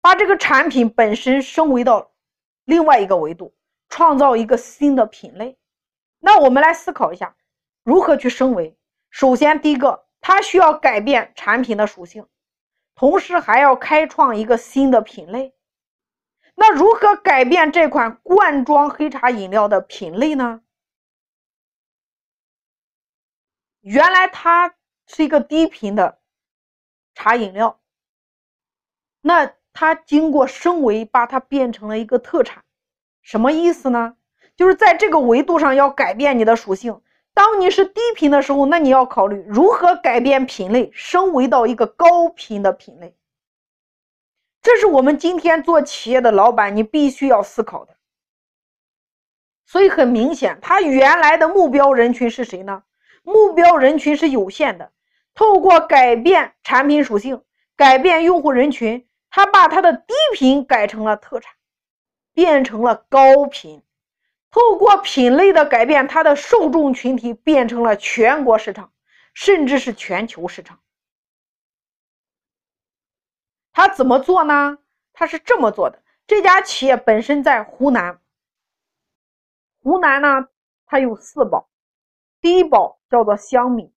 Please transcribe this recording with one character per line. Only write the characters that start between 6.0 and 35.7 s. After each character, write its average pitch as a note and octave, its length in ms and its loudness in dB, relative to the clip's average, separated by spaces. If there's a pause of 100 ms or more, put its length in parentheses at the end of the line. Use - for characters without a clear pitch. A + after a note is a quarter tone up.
那 G4 220 4
我 C#4 80 4
们 C4 140 2
来 D#4+ 100 2
思 E4 200 -10
考 E3+ 200 -6
一 F3+ 40 -16
下， F3+ 200 -16 (460)
如 D4+ 180 2
何 D4 160 0
去 B3 140 -6
升 C4 240 -2
维？ E3 220 -8 (340)
首 B3+ 260 0
先， D4 240 0
第 D4+ 120 -2
一 C#4+ 40 -2
个， B3 300 -4 (140)
它 F#4+ 200 0
需 G4+ 160 -4
要 E4+ 160 4
改 B3+ 280 -2
变 A#3 340 -2
产 A3 260 -4
品 A#3 160 -6
的 G#3 100 -2
属 F3+ 200 -14
性， G#3 200 -20 (680)
同 D4+ 260 2
时 F4 180 -6
还 A#3 220 0
要 C4+ 160 4
开 D4+ 300 -2
创 D4 280 -2
一 G#3+ 100 -6
个 A#3 120 0
新 C4+ 340 -2
的 A#3 120 2
品 F3+ 240 -20
类。 B3+ 280 -12 (1000)
那 G#4+ 180 4
如 F4+ 220 4
何 G#4 220 2
改 C#4+ 280 0
变 D#4 280 0
这 D#4+ 160 2
款 A#3 340 -4
罐 F4 420 0
装 D4 240 2
黑 D4 220 -8
茶 B3+ 200 -2
饮 G3 200 -8
料 G#3 180 0
的 G3+ 140 0
品 F3 320 -16
类 D4 200 -2
呢？ A#3+ 280 -6 (3250)
原 C#4 320 0
来 F#4 160 2
它 E4+ 480 -2 (320)
是 - 160 -4
一 D4 40 -6
个 D4+ 120 0
低 D#4 260 -4
频 G#3 300 -8
的 F#3+ 240 -2 (960)
茶 A3 200 -2
饮 G#3+ 180 -6
料， G#3+ 280 -6 (1400)
那 D4+ 320 0 (200)
它 D#4+ 220 -2
经 D#4 360 -2
过 C4+ 160 2
升 E4+ 360 -4
维， A3+ 220 -2
把 A#3+ 220 -2
它 B3+ 140 -6
变 C4 320 -6
成 G#3+ 160 -16
了 G#3+ 100 -8
一 A3+ 60 -8
个 B3 140 -4
特 B3 260 -4
产。 - 180 -18 (600)
什 - 180 -8
么 B3 100 0
意 E4 220 0
思 C#4 180 -6
呢？ A#3 260 -6 (380)
就 F#4 140 2
是 F#4+ 60 4
在 F#4+ 200 2
这 G4+ 160 -2
个 D#4 80 0
维 B3 240 0
度 E4+ 160 -2
上 C#4+ 160 0